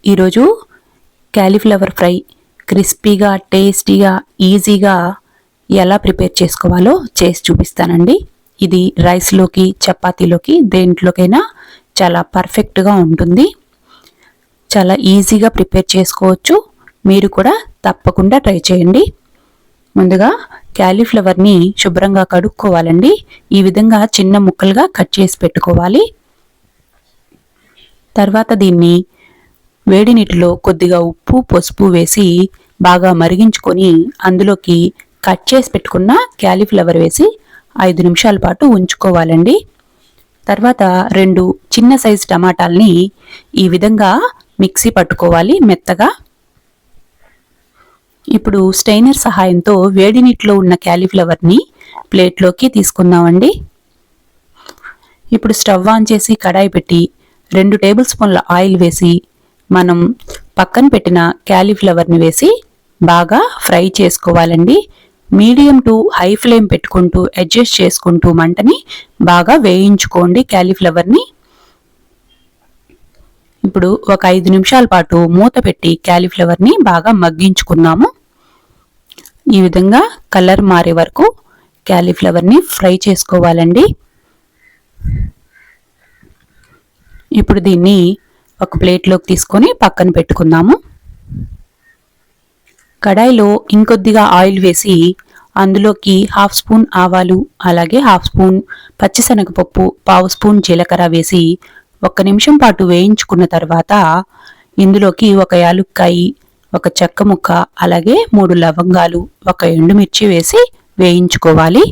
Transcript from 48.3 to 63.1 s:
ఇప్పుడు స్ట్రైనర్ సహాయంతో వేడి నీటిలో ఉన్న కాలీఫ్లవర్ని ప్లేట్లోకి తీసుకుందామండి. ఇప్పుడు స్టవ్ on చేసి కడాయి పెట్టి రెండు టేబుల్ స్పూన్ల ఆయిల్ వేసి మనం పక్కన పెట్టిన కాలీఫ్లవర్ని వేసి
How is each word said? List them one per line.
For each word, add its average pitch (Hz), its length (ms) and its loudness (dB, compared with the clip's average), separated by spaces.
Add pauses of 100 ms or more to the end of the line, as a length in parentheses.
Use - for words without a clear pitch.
ఇప్పుడు 202 240 0 (160)
స్ట్రైనర్ 226 480 2
సహాయంతో 185 480 0 (240)
వేడి 214 280 2
నీటిలో 220 360 0
ఉన్న 180 120 2 (120)
కాలీఫ్లవర్ని 175 760 0 (520)
ప్లేట్లోకి 180 600 0
తీసుకుందామండి. 180 800 2 (1800)
ఇప్పుడు 220 240 -2
స్టవ్ 190 320 -2
on 226 100 2 (100)
చేసి 214 220 -2 (100)
కడాయి 190 300 0
పెట్టి 175 260 -2 (580)
రెండు 202 260 2
టేబుల్ 208 280 0
స్పూన్ల 196 280 -2 (160)
ఆయిల్ 190 260 0
వేసి 170 300 0 (640)
మనం 180 240 0 (600)
పక్కన 247 360 0
పెట్టిన 175 240 0 (320)
కాలీఫ్లవర్ని 185 720 0
వేసి 165 260 0 (640)